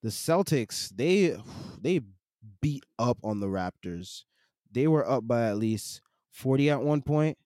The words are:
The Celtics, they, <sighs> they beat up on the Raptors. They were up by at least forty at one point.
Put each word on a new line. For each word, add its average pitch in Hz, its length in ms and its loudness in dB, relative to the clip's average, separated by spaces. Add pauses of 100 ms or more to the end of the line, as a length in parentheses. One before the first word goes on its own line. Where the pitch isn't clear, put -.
The 113 80 -2
Celtics, 160 800 0
they, 156 460 2 (220)
<sighs> - 220 -14
they 160 220 2 (580)
beat 143 240 -2 (120)
up 117 280 0
on 104 160 -2
the 101 80 -2
Raptors. 90 760 -6 (480)
They 123 160 0
were 156 220 2
up 117 180 0
by 117 220 2
at 104 80 0
least 110 440 -2 (300)
forty 135 400 2
at 139 120 0
one 147 200 2
point. 151 440 0